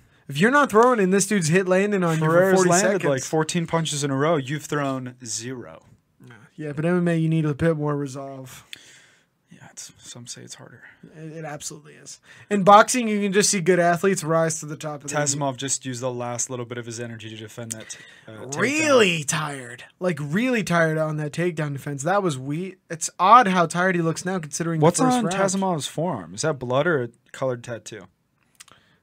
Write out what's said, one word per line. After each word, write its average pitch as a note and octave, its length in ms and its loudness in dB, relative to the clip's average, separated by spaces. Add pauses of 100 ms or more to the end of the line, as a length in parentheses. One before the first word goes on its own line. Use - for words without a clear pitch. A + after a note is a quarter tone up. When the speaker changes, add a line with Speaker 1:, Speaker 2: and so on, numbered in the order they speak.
(280)
Speaker 1:
If C#3 100 -8
you're G#3+ 140 4
not C#4+ 180 4
throwing A#3 300 6
and F#3 140 4
this G3 120 4
dude's F#3+ 220 0
hit F3+ 220 4
landing F#3+ 340 2
on E3 120 2
you D#3+ 100 0
for D#3 60 4
Speaker 2:
Ferreira's F#3 240 6
Speaker 1:
forty F#3 160 6
Speaker 2:
landed, F#3 200 4
Speaker 1:
seconds. F3+ 180 -2
Speaker 2:
like, C3 140 0
fourteen D#3+ 440 0
punches D3+ 360 -2
in C#3+ 80 -2
a C3+ 60 0
row. D#3 180 2
You've C#3 300 -4
thrown C3 580 -4
zero. A2+ 580 -10 (760)
Speaker 1:
Yeah, D3 160 -8
but D3+ 100 -4
M F3 140 2
M F3 100 2
A, E3+ 80 2
you D#3+ 140 2
need D#3+ 160 2
a D3+ 80 0
bit E3 240 2
more D3 180 -2
resolve. C3+ 680 -10 (880)
Speaker 2:
Yeah, - 200 -20
it's, - 260 -20
some A#2+ 300 -20
say A#2+ 160 -16
it's A#2+ 100 -20
harder. - 300 -20 (340)
Speaker 1:
It, D#3 200 -14
it D#3+ 80 -12
absolutely D3 480 -14
is. C#3 260 -20 (320)
In G3+ 120 2
boxing, A3 440 8
you G#3 120 0
can G3+ 140 -2
just G3+ 160 2
see G3+ 120 -2
good F3 180 2
athletes F3 440 0
rise D#3+ 360 -2
to D3+ 80 -12
the D3 100 -12
top D3 260 -12
of C3+ 60 -10
the D3+ 60 -8
Speaker 2:
Tazimov C#3+ 420 -2
just C3+ 300 -6
used A#2+ 160 -8
the B2+ 80 -2
last A#2+ 400 -6
little B2 140 -8
bit A#2 120 -10
of A#2 80 -10
his A#2 140 -12
energy A2+ 320 -12
to A2 40 -14
defend A2 360 -14
that, A2+ 260 -12 (300)
uh, A2+ 40 -18 (140)
takedown. C#3+ 160 -6
Speaker 1:
Really A#3+ 600 2
tired. C#3 600 -6 (140)
Like, F3+ 220 -2
really G#3+ 420 0
tired E3 360 2
on D#3 180 -2
that D3+ 140 -6
takedown D#3+ 420 -4
defense. C#3 300 -8
That G3 180 0
was D#3+ 160 -2
we-, D3+ 380 -8 (160)
it's - 260 -6
odd G#3 300 6
how F#3 180 2
tired F3+ 300 0
he E3+ 80 0
looks D#3+ 200 -2
now, F#3 140 -4
considering E3 440 -4
Speaker 2:
What's E3 180 6
Speaker 1:
the C4 60 4
first B3 120 4
Speaker 2:
on A3+ 80 0
Speaker 1:
round. F#3 100 -4
Speaker 2:
Tazimov's F#3+ 520 0
forearm? A2 480 -6
Is A2 80 -8
that D3+ 160 -2
blood B2+ 260 0
or D#3 160 2
a A#2+ 80 -4 (220)
colored B2 320 -4
tattoo? A2 420 -14 (960)